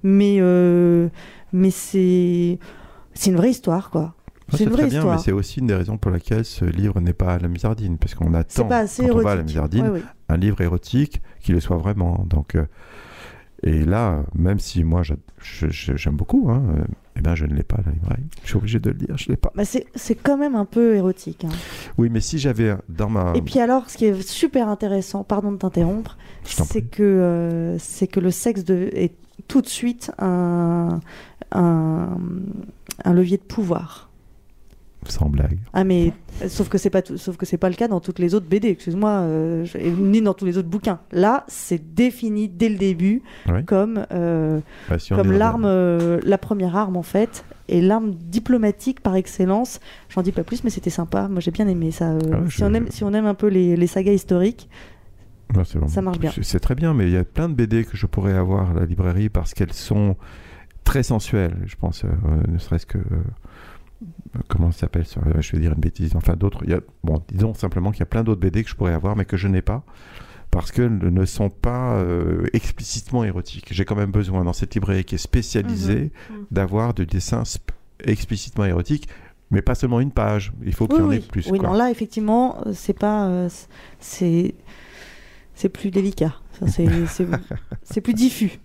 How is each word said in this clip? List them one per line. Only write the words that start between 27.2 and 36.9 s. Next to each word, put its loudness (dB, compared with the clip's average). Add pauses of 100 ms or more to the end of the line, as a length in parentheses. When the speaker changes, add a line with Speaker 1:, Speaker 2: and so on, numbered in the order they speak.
Speaker 1:
c'est -4
que -2
le 2
sexe -2
de... 0
est 0 (340)
tout 2
de -4
suite -6
un, 0 (540)
un, 2 (880)
un 4
levier 4
de -4
pouvoir. -6 (1000)
Speaker 2:
Sans 0
blague. 0 (140)
Speaker 1:
Ah, 2
mais, 2 (340)
sauf -2
que 0
c'est 2
pas 2